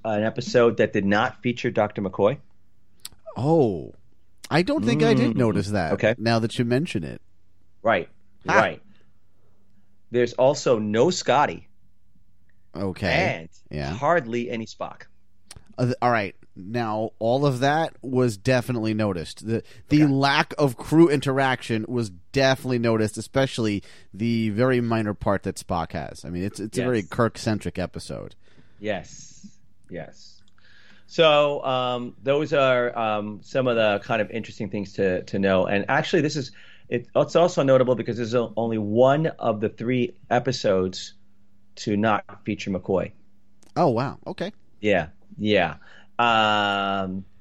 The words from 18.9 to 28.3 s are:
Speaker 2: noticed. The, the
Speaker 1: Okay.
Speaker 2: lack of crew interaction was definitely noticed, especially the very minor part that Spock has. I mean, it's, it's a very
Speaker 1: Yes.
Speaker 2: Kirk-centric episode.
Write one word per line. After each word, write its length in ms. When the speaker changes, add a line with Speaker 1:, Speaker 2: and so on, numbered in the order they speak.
Speaker 2:
noticed. 540
The, 160
the 160
Speaker 1:
Okay. 80
Speaker 2:
lack 460
of 180
crew 320
interaction 800
was 220
definitely 480
noticed, 360
especially 640
the 380
very 300
minor 340
part 300
that 120
Spock 360
has. 320
I 60
mean, 120
it's, 180
it's 160
a 60
very 180
Speaker 1:
Yes. 80
Speaker 2:
Kirk-centric 720
episode. 560